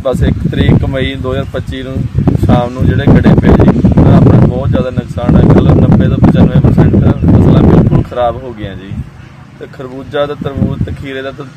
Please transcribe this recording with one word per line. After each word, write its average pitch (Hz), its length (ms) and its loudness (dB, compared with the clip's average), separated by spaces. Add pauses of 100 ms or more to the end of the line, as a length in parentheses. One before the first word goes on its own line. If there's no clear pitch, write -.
ਬਸ 127 200 -2
ਇੱਕ - 140 -2 (140)
ਤਰੀਕ 135 340 0
ਮਈ 135 300 -4
ਦੋ 131 160 -6
ਹਜ਼ਾਰ 135 220 -6
ਪੱਚੀ 131 300 -10
ਨੂੰ 131 120 -10 (500)
ਸ਼ਾਮ 123 280 0
ਨੂੰ 131 120 -4
ਜਿਹੜੇ 135 200 0
ਗੜੇ - 360 4
ਪਏ - 80 2
ਜੀ, - 300 4 (180)
ਉਹਦਾ - 200 4
ਆਪਣਾ - 220 4
ਬਹੁਤ 131 300 0
ਜ਼ਿਆਦਾ 127 200 -2
ਨੁਕਸਾਨ 123 460 -4
ਹੈ। - 60 4 (120)
ਕੱਲ੍ਹ - 280 4
ਨੱਬੇ - 280 2
ਤੋਂ - 80 -2
ਪਚਾਨਵੇਂ - 440 2
ਪਰਸੈਂਟ - 340 4
ਫਸਲਾਂ - 680 2
ਬਿਲਕੁਲ - 400 2
ਖਰਾਬ 120 400 -4
ਹੋ 123 100 -12
ਗਈਆਂ 101 220 -12
ਜੀ। 95 160 -16 (680)
ਤੇ - 140 -16
ਖਰਬੂਜਾ 131 520 -8
ਤੇ 147 180 -10
ਤਰਬੂਜ - 420 -4
ਤੇ 147 60 -4 (100)
ਖੀਰੇ 135 200 -10
ਦਾ 135 100 -10
ਤਾਂ 135 140 -16 (120)